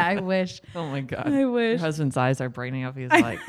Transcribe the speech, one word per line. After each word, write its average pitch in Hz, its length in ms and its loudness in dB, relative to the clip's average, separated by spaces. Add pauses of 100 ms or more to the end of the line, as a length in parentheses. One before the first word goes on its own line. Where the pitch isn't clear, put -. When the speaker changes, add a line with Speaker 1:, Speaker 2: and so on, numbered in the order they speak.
Speaker 1:
I 196 140 0
wish. 185 460 -2
Speaker 2:
<laughs> - 80 -20
Oh, 165 120 -4
my 139 140 -4
God. - 260 -4
Speaker 1:
I 277 160 4
wish. 240 280 2
Speaker 2:
Your 240 80 2
husband's 156 360 0
eyes 131 240 4
are 127 80 -2
brightening 127 380 -4
up. 131 120 -8
He's 127 120 -8
Speaker 1:
<laughs> - 20 2
I - 80 8
Speaker 2:
like, 117 300 0